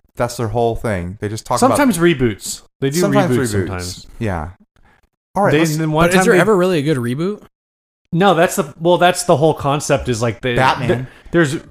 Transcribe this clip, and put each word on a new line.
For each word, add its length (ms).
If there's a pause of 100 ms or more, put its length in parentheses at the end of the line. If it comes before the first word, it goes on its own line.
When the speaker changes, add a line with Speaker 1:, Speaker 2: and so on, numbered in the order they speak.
(180)
Speaker 1:
That's 180
their 140
whole 260
thing. 460
They 80
just 160
talk 160
about 160
Speaker 2:
Sometimes 220
reboots. 640 (180)
They 80
do 100
Speaker 1:
Sometimes 380
Speaker 2:
reboots 180
Speaker 1:
reboots. 120
Speaker 2:
sometimes. 400 (120)
Speaker 1:
Yeah. 300 (840)
All 100
right, 80
Speaker 2:
They, 60
Speaker 1:
let's 180
Speaker 2:
then 160
one 100
Speaker 3:
But 60
is 80
Speaker 2:
time 80
Speaker 3:
there 80
Speaker 2:
they 80
Speaker 3:
ever 160
really 220
a 40
good 140
reboot? 480 (640)
Speaker 2:
No, 220
that's 240
the, 220
well, 180
that's 260
the 140
whole 160
concept 560
is, 120
like, 200
they, 140
Speaker 1:
Batman. 340
Speaker 2:
th-, 160 (260)
there's 220 (180)